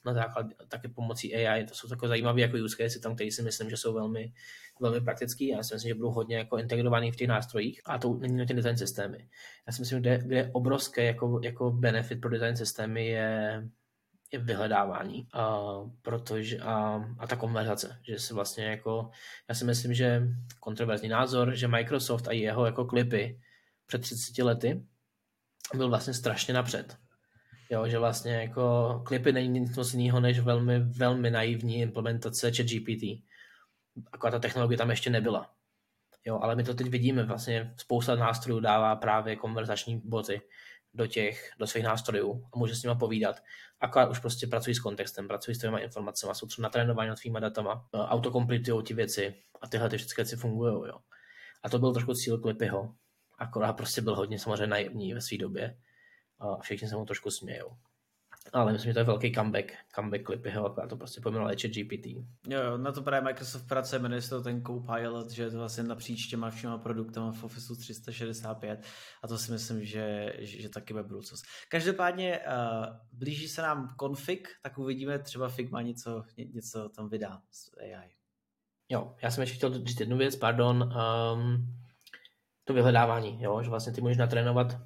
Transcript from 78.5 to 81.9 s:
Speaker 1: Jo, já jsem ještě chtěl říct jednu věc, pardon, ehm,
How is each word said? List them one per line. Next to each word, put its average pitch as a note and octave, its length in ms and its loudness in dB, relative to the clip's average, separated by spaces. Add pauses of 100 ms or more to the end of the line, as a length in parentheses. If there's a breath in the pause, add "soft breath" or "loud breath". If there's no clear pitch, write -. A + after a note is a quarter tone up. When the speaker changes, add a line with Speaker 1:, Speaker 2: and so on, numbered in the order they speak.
Speaker 1:
Jo, - 340 -2
já A#2 80 0
jsem B2 100 0
ještě B2+ 160 -2
chtěl B2+ 280 0
říct A#2+ 160 -2
jednu B2 160 2
věc, C3+ 200 2
pardon, A#2+ 600 4
ehm, A#2 840 0 (840 loud breath)